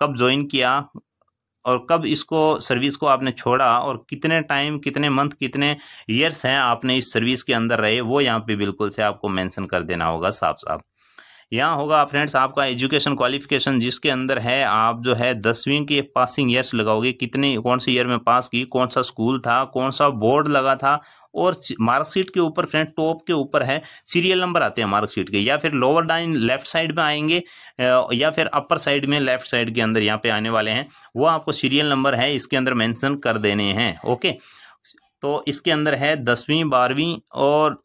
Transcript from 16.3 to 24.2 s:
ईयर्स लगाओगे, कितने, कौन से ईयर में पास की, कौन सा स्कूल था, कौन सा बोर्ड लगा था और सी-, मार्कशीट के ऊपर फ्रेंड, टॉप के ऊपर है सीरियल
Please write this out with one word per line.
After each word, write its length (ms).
ईयर्स 220
लगाओगे, 380
कितने, 460
कौन 200
से 140
ईयर 140
में 120
पास 300
की, 160
कौन 240
सा 140
स्कूल 360
था, 260
कौन 260
सा 180
बोर्ड 400
लगा 280
था 260
और 200
सी-, 260
मार्कशीट 500
के 100
ऊपर 260
फ्रेंड, 220
टॉप 380
के 60
ऊपर 300
है 200
सीरियल 340